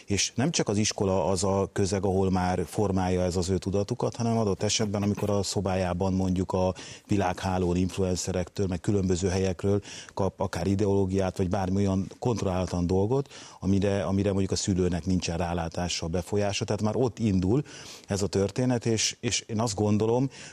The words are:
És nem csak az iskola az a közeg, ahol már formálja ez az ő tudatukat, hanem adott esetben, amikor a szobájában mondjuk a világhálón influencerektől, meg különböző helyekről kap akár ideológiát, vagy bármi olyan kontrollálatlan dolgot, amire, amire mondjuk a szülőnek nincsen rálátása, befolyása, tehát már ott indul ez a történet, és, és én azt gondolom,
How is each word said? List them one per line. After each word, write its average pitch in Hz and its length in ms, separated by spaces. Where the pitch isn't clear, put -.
És - 300
nem 143 160
csak - 180
az 104 80
iskola 98 480
az 92 180
a 98 300
közeg, 98 320
ahol 95 260
már 92 340
formálja 92 560
ez 90 140
az 92 140
ő 95 80
tudatukat, 101 580
hanem 113 220
adott 104 260
esetben, 104 400
amikor 104 260
a 101 140
szobájában 92 680
mondjuk 92 380
a 92 160
világhálón 92 680
influencerektől, 92 920
meg 90 120
különböző 95 480
helyekről 95 540
kap 95 280
akár 92 260
ideológiát, 98 720
vagy 92 120
bármi 95 260
olyan 98 320
kontrollálatlan 92 680
dolgot, 104 400
amire, 98 440
amire 98 260
mondjuk 95 220
a 95 40
szülőnek 90 500
nincsen 87 320
rálátása, 87 720
befolyása, 98 580
tehát 101 160
már 107 140
ott 117 240
indul 104 420
ez 98 140
a 101 60
történet, 120 580
és, 113 340
és - 280
én 107 120
azt 110 160
gondolom, 107 540